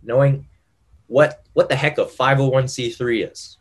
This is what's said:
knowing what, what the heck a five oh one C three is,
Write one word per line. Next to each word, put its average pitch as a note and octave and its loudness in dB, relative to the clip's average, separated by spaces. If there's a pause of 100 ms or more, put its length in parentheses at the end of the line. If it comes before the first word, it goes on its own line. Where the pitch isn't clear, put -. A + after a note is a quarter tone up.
knowing C#3 0 (640)
what, C#3 0 (100)
what F3 0
the C3+ 0
heck D3 -2
a G#2 0
five C3+ 0
oh C3+ 0
one C3 0
C B2 -8
three A#2 -2
is, - -14